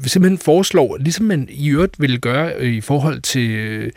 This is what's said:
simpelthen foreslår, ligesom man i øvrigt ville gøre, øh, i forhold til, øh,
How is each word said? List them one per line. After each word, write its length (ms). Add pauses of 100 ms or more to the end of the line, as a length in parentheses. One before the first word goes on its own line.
simpelthen 320
foreslår, 580
ligesom 300
man 240
i 180
øvrigt 320
ville 180
gøre, 380
øh, 160
i 80
forhold 400
til, 300
øh, 460